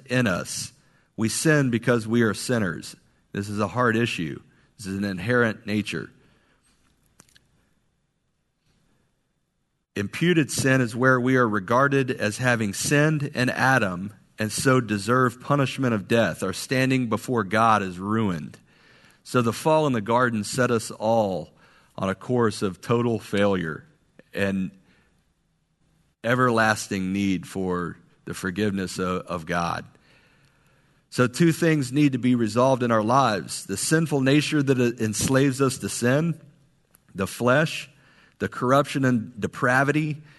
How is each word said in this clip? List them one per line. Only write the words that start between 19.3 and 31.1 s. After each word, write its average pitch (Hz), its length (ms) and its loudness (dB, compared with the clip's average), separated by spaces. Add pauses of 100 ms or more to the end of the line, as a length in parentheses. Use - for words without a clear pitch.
the 113 100 0
fall 156 320 2
in 135 80 0
the 113 80 -2
garden 113 420 0
set 123 280 -2
us 113 180 -2
all 107 640 -2 (420)
on 95 140 -4
a 95 60 -4
course 117 480 -2
of 95 180 -6
total 120 380 0
failure 98 640 -2 (480)
and 98 380 -2 (1500)
everlasting 110 920 0
need 98 320 0
for 90 520 -6 (280)
the - 80 -10
forgiveness 95 640 -4
of, 92 300 -4
of 85 180 -8
God. 85 400 -4 (1300)